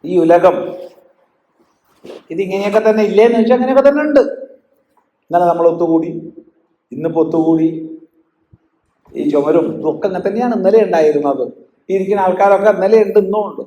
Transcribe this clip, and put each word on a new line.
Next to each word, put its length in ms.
ഈ 140
ഉലകം 580
ഇതിങ്ങനെയൊക്കെ 600
തന്നെ 140
ഇല്ലേന്ന് 360
വെച്ചാൽ 160
അങ്ങനെയൊക്കെ 340
തന്നെ 120
ഉണ്ട്. 180
ഇന്നലെ 1300
നമ്മൾ 220
ഒത്തുകൂടി, 680
ഇന്നിപ്പോ 300
ഒത്തുകൂടി, 800
ഈ 140
ചുമരും 500
ഇതൊക്കെ 280
അങ്ങനെ 200
തന്നെയാണ് 280
ഇന്നലെ 280
ഉണ്ടായിരുന്നത്. 680
ഈ 60
ഇരിക്കുന്ന 260
ആൾക്കാരൊക്കെ 480
ഇന്നലെ 340
ഉണ്ട്, 160
ഇന്നും 280
ഉണ്ട്. 200